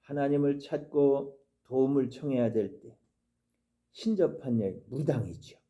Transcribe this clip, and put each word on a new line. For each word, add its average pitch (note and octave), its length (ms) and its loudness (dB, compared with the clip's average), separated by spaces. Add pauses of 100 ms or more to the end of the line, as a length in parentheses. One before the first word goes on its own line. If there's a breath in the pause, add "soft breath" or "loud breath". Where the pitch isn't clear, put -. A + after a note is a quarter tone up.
하나님을 C#3+ 580 0
찾고 C#3 800 0 (260)
도움을 C3 460 2
청해야 A#2+ 420 0
될 G#2+ 280 -2
때 - 160 -20 (960)
신접한 D#3+ 680 0
여인, F#2+ 280 -4
무당이죠. B2+ 720 -4 (120)